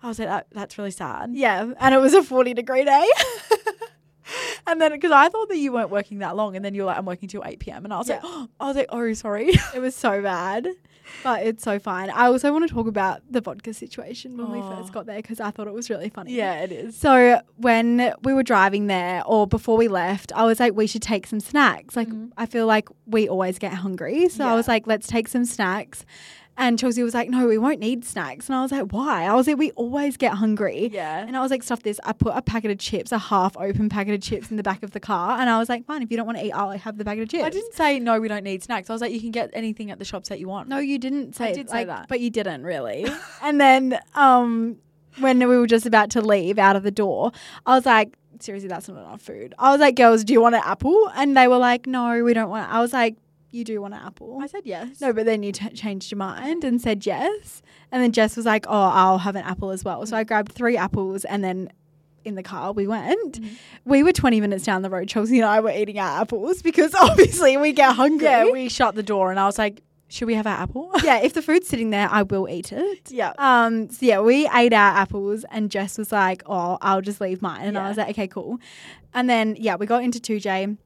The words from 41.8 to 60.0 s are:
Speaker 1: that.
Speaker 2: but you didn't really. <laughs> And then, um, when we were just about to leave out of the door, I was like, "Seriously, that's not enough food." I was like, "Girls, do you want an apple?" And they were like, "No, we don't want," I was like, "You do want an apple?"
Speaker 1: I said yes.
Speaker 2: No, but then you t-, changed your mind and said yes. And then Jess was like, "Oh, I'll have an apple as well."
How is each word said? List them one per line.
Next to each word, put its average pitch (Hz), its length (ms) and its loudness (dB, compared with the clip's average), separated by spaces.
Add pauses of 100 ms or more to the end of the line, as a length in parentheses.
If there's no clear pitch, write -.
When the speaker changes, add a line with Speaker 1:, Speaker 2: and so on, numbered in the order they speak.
Speaker 1:
that. 131 240 -12
Speaker 2:
but 247 100 -4
you 240 80 -2
didn't 190 360 -6
really. 143 420 -6 (200)
<laughs> - 160 -18
And 294 160 0
then, 262 400 6 (160)
um, 240 600 4 (440)
when 262 180 4 (100)
we 247 80 6
were 240 100 4
just 226 200 2
about 214 240 4
to 240 100 -2
leave 202 380 2
out 196 180 6
of 190 60 -2
the 202 80 -2
door, 196 420 -2 (320)
I 247 120 4
was 254 100 2
like, 220 280 4 (260)
"Seriously, 196 280 -12
that's 170 200 -10
not 190 100 -18
enough 98 240 -18
food." - 360 -16
I 262 140 6
was 285 80 6
like, 277 160 6
"Girls, 226 260 8
do 214 120 2
you 233 80 8
want 233 120 6
an 226 120 2
apple?" 349 500 2
And 277 180 0
they 254 140 8
were 254 80 6 (140)
like, 247 160 -2
"No, 240 360 -2
we 240 120 4
don't 220 160 -2
want," 214 200 -8
I 226 120 0
was 240 100 -2
like, 233 240 0 (380)
"You 240 100 -8
do 214 180 -8
want 196 100 -12
an - 100 -16
apple?" - 380 -16
Speaker 1:
I 285 60 -8
said 392 180 -12
yes. 226 380 -12
Speaker 2:
No, 262 100 0
but 220 140 0
then 220 160 0
you 202 100 -6
t-, 202 160 -8 (160)
changed 196 260 -8
your 208 60 -10
mind 277 480 -6
and 247 160 0
said 220 240 -4
yes. 330 560 -6 (300)
And 254 120 0
then 240 80 4
Jess 214 240 2
was 226 120 -6
like, 214 200 0
"Oh, - 60 -6 (220)
I'll 185 240 6
have 196 180 -4
an 190 80 -8
apple 185 260 -8
as 190 140 -10
well." 190 220 -8